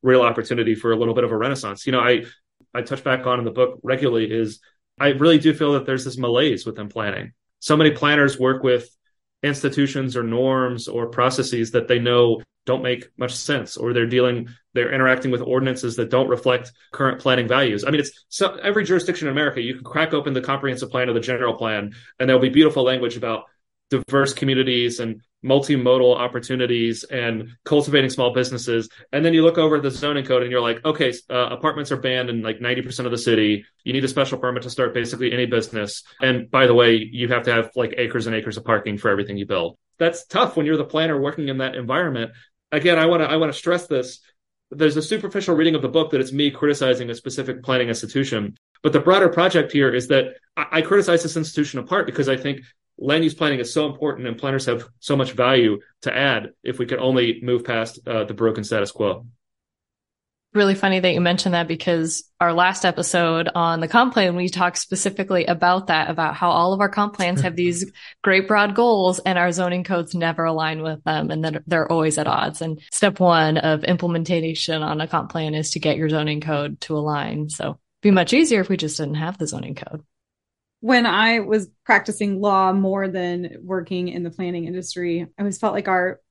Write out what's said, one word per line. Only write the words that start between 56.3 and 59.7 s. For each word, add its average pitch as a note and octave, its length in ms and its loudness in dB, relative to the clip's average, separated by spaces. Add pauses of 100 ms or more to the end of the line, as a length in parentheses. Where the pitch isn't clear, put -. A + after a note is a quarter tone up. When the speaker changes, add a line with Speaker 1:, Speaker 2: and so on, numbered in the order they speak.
Speaker 1:
if B2+ 160 -6
we B2 60 -2
could B2+ 140 -4
only B2 440 2
move B2 200 -2
past, A2+ 440 -4
uh, A2+ 160 -2
the G2+ 120 -10
broken A2+ 280 0
status G2+ 280 -2
quo. - 340 -4 (1300)